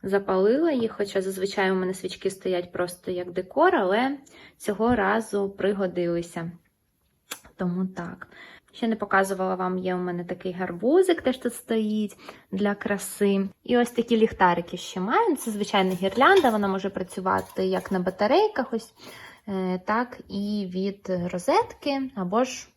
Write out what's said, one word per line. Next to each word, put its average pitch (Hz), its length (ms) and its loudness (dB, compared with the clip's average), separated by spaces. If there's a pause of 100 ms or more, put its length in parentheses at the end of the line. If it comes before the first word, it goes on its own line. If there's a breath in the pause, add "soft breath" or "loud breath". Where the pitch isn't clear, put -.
Запалила 202 680 4
їх, 233 200 0
хоча 202 300 -2
зазвичай 190 500 0
у 190 40 2
мене 185 180 0
свічки - 360 -6
стоять 185 420 -4
просто 175 400 -6
як 180 200 -6
декор, 285 440 2
але 240 420 2 (400 loud breath)
цього 220 380 0
разу 202 540 0
пригодилися. 175 1000 -2 (1040)
Тому 180 300 -2
так. 180 420 -10 (460 loud breath)
Ще - 140 -2
не 220 80 2
показувала 196 600 0
вам, 185 220 -2
є 185 180 -2
у - 20 -2
мене 175 260 -4
такий 185 280 -6
гарбузик, 220 680 2
теж 254 160 -2
тут - 160 -6
стоїть 214 640 -2 (340 loud breath)
для 202 240 0
краси. 196 760 0 (140)
І 247 140 2
ось 240 140 2
такі 233 260 2
ліхтарики 180 600 2
ще - 220 -8
маю. 311 360 2
Це 233 160 -6
звичайна 202 420 2
гірлянда, 254 560 6
вона 208 180 2
може 190 220 -2
працювати 190 760 -2
як 185 260 -2
на 190 80 0
батарейках, 240 720 2
ось, 220 200 -6 (540 loud breath)
е, 185 380 -2
так 240 340 -2 (100)
і 202 440 -4
від 196 380 -4 (200)
розетки, 277 840 0
або 202 280 0
ж - 340 -8